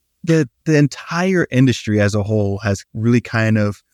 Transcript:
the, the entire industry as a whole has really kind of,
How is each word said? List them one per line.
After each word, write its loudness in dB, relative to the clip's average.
the, 0
the 2
entire 0
industry 2
as 0
a -2
whole -2
has -4
really 0
kind -2
of, -2